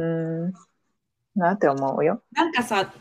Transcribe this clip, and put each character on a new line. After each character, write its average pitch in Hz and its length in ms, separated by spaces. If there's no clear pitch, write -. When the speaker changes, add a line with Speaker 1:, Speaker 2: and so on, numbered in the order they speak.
Speaker 1:
ん。 185 60
な 175 160
っ - 60
て 156 100
思 135 300
う 147 80
よ。 190 260
Speaker 2:
な 320 140
ん 320 80
か 247 100
さ、 202 380